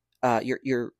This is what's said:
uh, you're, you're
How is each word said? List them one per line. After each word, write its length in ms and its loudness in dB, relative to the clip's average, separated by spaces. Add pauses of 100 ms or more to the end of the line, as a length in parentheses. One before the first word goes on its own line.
(220)
uh, 200 4
you're, 220 -4
you're 360 -2